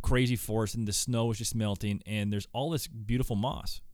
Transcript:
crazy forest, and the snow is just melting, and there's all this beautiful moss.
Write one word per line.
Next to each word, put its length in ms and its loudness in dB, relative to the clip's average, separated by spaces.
crazy 340 4
forest, 400 0
and 120 -2
the 60 -2
snow 380 2
is 60 -2
just 180 -2
melting, 500 0
and 260 0
there's 220 -2
all 160 -2
this 180 -2
beautiful 480 0
moss. 460 -2